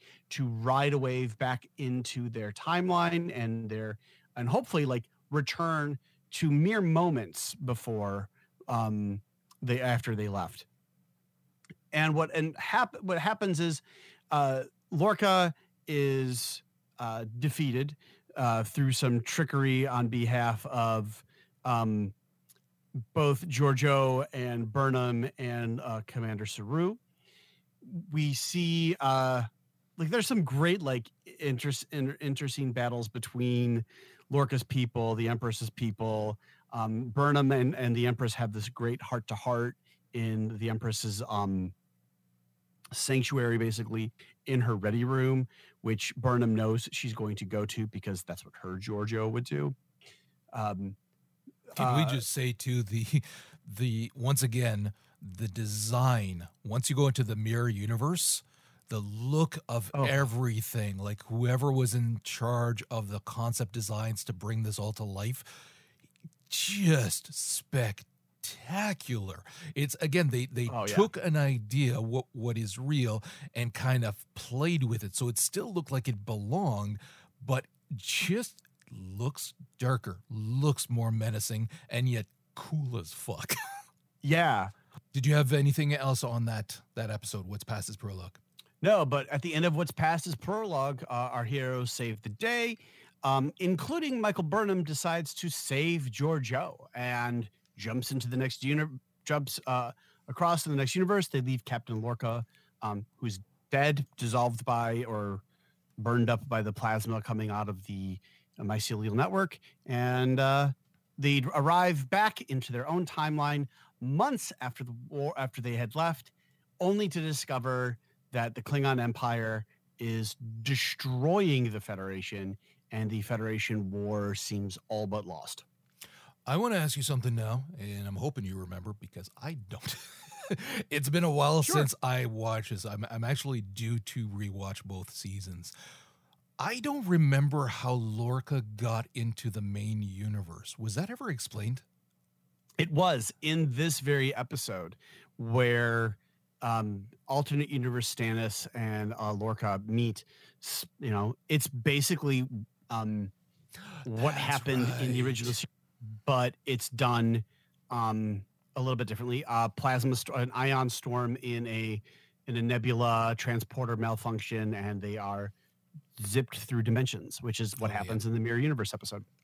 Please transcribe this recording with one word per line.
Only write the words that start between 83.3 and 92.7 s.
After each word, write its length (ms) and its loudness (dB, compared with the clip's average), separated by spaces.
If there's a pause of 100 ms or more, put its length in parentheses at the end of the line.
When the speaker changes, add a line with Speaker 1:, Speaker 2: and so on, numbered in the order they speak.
Speaker 2:
<laughs> 40 -8 (580)
Speaker 1:
Yeah. 460 4 (460)
Speaker 2:
Did 100 0
you 100 6
have 200 6
anything 400 4
else 280 2
on 220 0
that, 380 -6 (120)
that 160 -4
episode, 360 -8
What's 180 -10
Past 240 -6
Is 80 -10
Prologue? 420 -10 (440)
Speaker 1:
No, 240 6
but 240 0
at 100 0
the 140 -4
end 100 4
of 120 4
What's 160 0
Past 340 2
Is 80 -4
Prologue, 720 -2
uh, 240 -2
our 100 -2
heroes 480 -2
save 300 -6
the 80 -10
day, 480 0 (460)